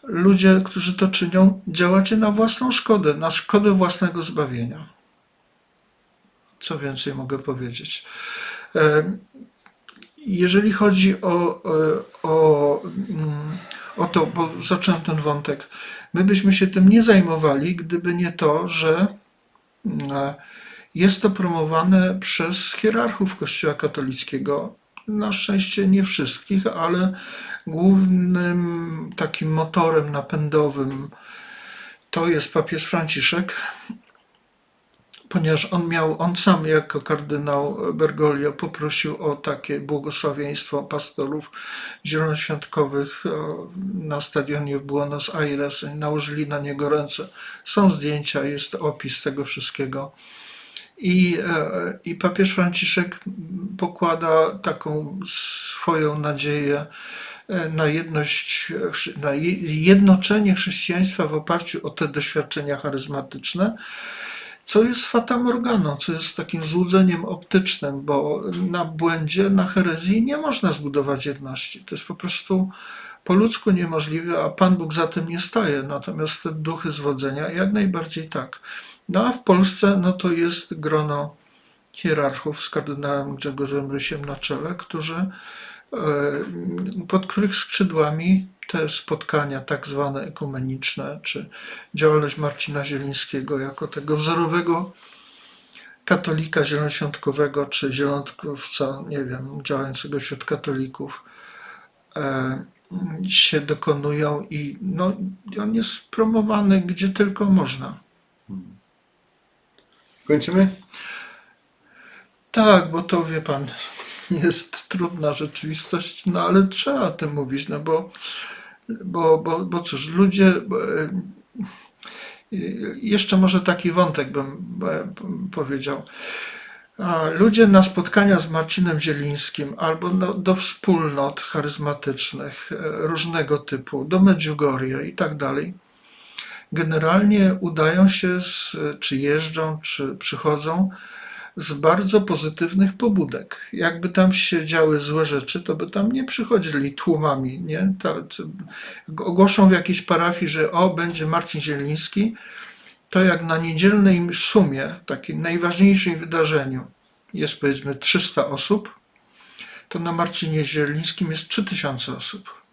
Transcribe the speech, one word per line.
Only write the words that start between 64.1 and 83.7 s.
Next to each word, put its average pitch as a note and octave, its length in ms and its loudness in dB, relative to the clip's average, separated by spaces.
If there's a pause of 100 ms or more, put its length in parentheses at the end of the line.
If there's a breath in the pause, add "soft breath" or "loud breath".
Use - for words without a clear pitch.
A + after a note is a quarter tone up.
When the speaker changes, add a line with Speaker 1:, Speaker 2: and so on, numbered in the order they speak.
Speaker 1:
co G#3+ 180 4
jest A#3+ 240 2
fatamorganą, A#3+ 920 0
co - 160 -4
jest D#3+ 240 -4
takim D#3+ 260 -6
złudzeniem F3 640 2
optycznym, F3+ 800 -2
bo D3 400 0 (280)
na F3 140 -2
błędzie, E3 640 0
na F#3+ 160 4
herezji F#3 560 2
nie C#4 140 0
można C#4 360 0
zbudować C#3+ 540 -2
jedności. C#3 580 -8
To - 100 -10
jest - 120 -12
po - 80 -10
prostu F#3 560 -2 (540 loud breath)
po F#3 100 2
ludzku A3 360 4
niemożliwe, E3 720 0
a D#3 80 0
Pan F#3 260 4
Bóg D#3+ 180 -4
za E3 120 2
tym E3 220 -4
nie E3+ 120 -4
staje. D#3 420 0
Natomiast D#3 600 -6
te E3 100 -4
duchy D#3 400 -4
zwodzenia C#3+ 580 -4
jak F#3+ 220 0
najbardziej E3+ 560 -2
tak. B2+ 320 -8 (480 loud breath)
No G3+ 180 0
a B3 60 0
w B3 100 -8
Polsce, G3 540 4
no F#3 160 2
to F3+ 200 -2
jest E3+ 480 -2
grono D3+ 560 -2 (560 soft breath)
hierarchów D3+ 720 -2
z - 80 -8
kardynałem C#3+ 640 -4
Grzegorzem C#3 560 -4